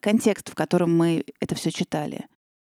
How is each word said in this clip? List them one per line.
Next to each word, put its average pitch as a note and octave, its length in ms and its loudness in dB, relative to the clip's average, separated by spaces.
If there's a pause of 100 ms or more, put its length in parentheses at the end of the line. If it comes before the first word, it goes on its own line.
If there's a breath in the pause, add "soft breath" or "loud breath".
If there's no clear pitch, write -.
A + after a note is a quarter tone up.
контекст, G#3+ 500 2
в - 20 -16
котором E3+ 420 2
мы E3 280 2 (160)
это - 160 -4
все D#3+ 160 -4
читали. - 560 -6 (360)